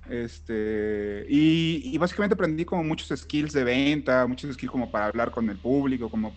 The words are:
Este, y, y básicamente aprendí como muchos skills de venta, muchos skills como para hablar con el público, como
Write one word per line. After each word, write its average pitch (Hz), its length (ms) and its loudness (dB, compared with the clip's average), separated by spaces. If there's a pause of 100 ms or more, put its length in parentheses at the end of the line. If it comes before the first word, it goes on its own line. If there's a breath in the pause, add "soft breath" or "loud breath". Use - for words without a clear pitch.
Este, 107 1200 -4
y, 160 560 4
y 135 140 -4
básicamente 196 360 2
aprendí 165 300 0
como 175 180 -2
muchos 156 380 -4
skills 147 320 -2
de 135 120 2
venta, 127 600 4
muchos 127 280 -4
skills 127 180 -8
como 120 180 -2
para 107 160 0
hablar 113 240 0
con 117 200 0
el 95 80 -6
público, 127 520 0
como 110 260 -2